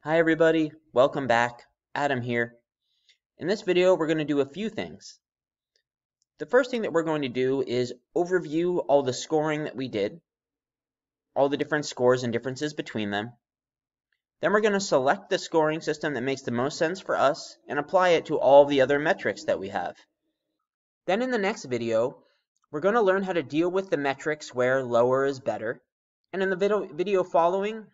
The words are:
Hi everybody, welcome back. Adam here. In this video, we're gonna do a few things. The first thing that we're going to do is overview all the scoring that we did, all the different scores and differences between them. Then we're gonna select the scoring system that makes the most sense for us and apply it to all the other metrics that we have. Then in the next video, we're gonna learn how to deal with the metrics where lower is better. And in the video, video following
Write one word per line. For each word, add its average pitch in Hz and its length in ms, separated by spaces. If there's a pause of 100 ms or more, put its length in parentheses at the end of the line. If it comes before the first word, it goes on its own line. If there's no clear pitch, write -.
Hi 156 140
everybody, 160 540 (200)
welcome 139 360
back. 117 340 (320)
Adam 135 280
here. 120 340 (800)
In 143 80
this 208 160
video, 180 320
we're 160 140
gonna 156 160
do 143 160
a 135 40
few 185 240
things. 92 520 (1200)
The 160 60
first 247 260
thing 233 100
that 190 100
we're 160 120
going 156 180
to 135 60
do 131 360
is 123 300 (220)
overview 175 720
all 139 160
the 127 80
scoring 151 500
that 143 140
we 131 100
did, 110 340 (1160)
all 135 120
the 139 80
different 147 300
scores 127 380
and 117 80
differences 127 420
between 107 380
them. 107 180 (1080)
Then 165 120
we're 214 80
gonna 208 200
select 175 500
the 175 80
scoring 156 420
system 156 340
that 117 80
makes 135 200
the - 80
most 123 280
sense 180 220
for - 160
us 135 400 (120)
and 135 100
apply 185 300
it 165 180
to 151 140
all 143 240
the 143 160
other 135 180
metrics 151 460
that 87 160
we 95 80
have. 90 260 (1120)
Then 196 160
in 262 80
the 247 80
next 196 280
video, 117 520 (540)
we're 147 80
gonna 214 220
learn 190 200
how 185 120
to 165 100
deal 156 260
with 190 180
the 165 80
metrics 143 560
where 127 300
lower 127 440
is 139 120
better. 113 420 (520)
And 190 100
in 190 80
the 190 60
video, 196 360
video 180 300
following 196 720